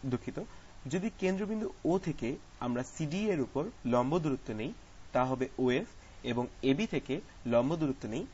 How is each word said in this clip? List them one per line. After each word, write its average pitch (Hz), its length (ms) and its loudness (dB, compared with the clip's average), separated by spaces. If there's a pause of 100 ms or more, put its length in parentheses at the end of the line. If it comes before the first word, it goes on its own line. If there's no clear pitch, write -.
দুঃখিত, 123 340 -2 (480)
যদি 165 220 0 (100)
কেন্দ্রবিন্দু 196 540 0 (120)
ও 175 140 6
থেকে 147 380 -2 (220)
আমরা 123 240 0
সিডি 165 460 -2
এর 170 120 2
উপর 143 280 -2 (160)
লম্ব 123 340 4
দূরত্ব 139 340 -2
নেই, 113 200 -4 (380)
তা 127 140 4
হবে 131 240 0 (100)
ওএফ, 127 280 4 (360)
এবং 123 240 0 (140)
এবি 156 260 4
থেকে 147 340 -2 (240)
লম্ব 120 300 6
দূরত্ব 139 340 0
নেই 139 240 -2